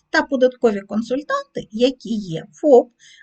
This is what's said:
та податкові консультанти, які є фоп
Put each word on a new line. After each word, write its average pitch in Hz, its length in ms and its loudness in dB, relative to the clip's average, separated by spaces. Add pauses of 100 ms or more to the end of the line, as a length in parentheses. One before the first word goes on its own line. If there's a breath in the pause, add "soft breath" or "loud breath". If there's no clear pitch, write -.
(100)
та 311 120 0
податкові 247 580 0
консультанти, 269 880 -6
які 233 440 -2
є 185 380 -8
фоп 254 380 4 (320 loud breath)